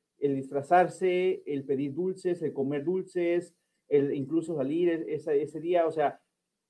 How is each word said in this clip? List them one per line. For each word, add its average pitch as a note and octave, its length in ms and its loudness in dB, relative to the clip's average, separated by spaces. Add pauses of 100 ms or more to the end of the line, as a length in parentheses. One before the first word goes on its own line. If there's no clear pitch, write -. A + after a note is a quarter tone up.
(180)
el C#3 180 0
disfrazarse, F3+ 1080 2
el C#3 180 -4
pedir C#3 300 -2
dulces, F3+ 480 -2
el D3 100 -2
comer C#3 320 -4
dulces, F3 720 -2 (340)
el C#3+ 260 4
incluso D#3+ 400 -2
salir D#3 360 0
e-, D#3+ 240 -2
esa, D3+ 180 -4
ese D3 260 0
día, E3+ 280 2
o D#3 40 0
sea, C#3+ 300 0 (500)